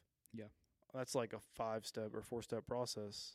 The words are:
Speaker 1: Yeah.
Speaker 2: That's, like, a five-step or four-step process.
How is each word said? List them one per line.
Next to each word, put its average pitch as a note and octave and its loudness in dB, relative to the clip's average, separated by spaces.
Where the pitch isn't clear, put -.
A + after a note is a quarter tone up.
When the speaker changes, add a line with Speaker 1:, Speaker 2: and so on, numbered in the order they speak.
Speaker 1:
Yeah. A2 -6
Speaker 2:
That's, C3 0
like, A#2 4
a A2 -2
five-step A2 0
or A2 -2
four-step A2+ 0
process. A#2 -2